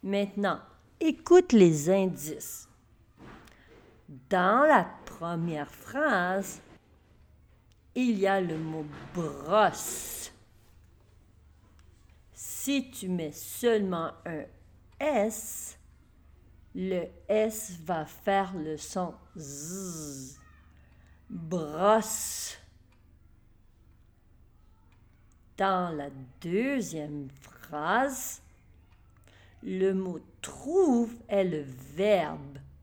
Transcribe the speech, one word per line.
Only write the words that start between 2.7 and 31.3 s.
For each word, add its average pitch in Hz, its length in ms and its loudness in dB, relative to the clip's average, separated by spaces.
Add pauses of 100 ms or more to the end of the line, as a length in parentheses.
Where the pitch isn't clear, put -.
Dans 202 340 4
la 254 240 6 (160)
première 165 640 -6
phrase, 196 920 -2 (1300)
il 240 240 2
y 190 120 2
a 196 120 4
le 170 160 -2
mot 160 300 -6 (260)
brosse. 165 1160 0 (2000)
Si - 600 -4
tu - 160 -10
mets 165 240 -4
seulement 190 800 0 (120)
un 160 200 -8 (560)
S, 226 760 -2 (960)
le 185 340 -4 (200)
S 220 460 0 (120)
va 160 220 -2
faire 196 480 0
le 156 220 -6
son 180 360 -6 (240)
Z. 147 1000 -10 (880)
Brosse. 170 1300 0 (3000)
Dans 180 400 0
la 143 140 -8 (300)
deuxième 165 880 -2 (140)
phrase, 208 1000 -4 (1300)
le 190 260 0
mot 190 280 -2 (220)
trouve 262 680 2 (160)
est 196 160 2